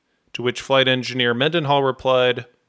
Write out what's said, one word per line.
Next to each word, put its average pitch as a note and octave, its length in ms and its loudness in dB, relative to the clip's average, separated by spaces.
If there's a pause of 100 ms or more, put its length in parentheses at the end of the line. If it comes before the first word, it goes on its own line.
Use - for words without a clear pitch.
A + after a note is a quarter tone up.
(340)
To - 80 -10
which A#2+ 180 -4
Flight C3+ 260 2
Engineer B2 480 0
Mendenhall C#3+ 480 0
replied, B2+ 640 0 (220)